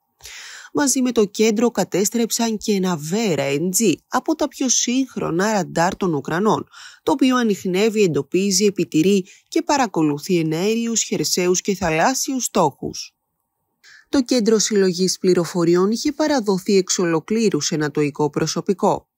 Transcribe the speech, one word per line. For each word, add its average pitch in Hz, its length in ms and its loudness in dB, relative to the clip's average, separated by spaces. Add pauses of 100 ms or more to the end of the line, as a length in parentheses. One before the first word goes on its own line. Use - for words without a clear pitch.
(720)
Μαζί 269 280 0
με 247 100 0
το 220 140 2
κέντρο 220 460 0
κατέστρεψαν 220 840 -2
και 208 160 -2
ένα 185 240 0
Βέρα 156 520 -2
N 151 200 -2 (120)
G 185 120 4 (140)
από 302 280 -2
τα 302 120 -2
πιο 269 220 -4
σύγχρονα 214 840 -2
ραντάρ 170 440 0
των 175 180 -2
Ουκρανών, 160 540 0 (360)
το - 80 0
οποίο 262 260 2
ανιχνεύει, 208 680 0
εντοπίζει, 185 600 0
επιτηρεί 185 600 2 (220)
και - 140 0
παρακολουθεί 175 760 0
εναέριους, 208 680 -2
χερσαίους 180 580 -2
και 196 140 -2
θαλάσσιους 214 680 -2
στόχους. - 680 -2 (1000)
Το 285 140 2
κέντρο 226 360 2
συλλογής 190 580 0
πληροφοριών 180 720 2
είχε 277 200 -2
παραδοθεί 214 680 0
εξ 185 220 0
ολοκλήρου 175 600 0
σε - 140 -2
νατοϊκό 147 540 0
προσωπικό. 165 880 -2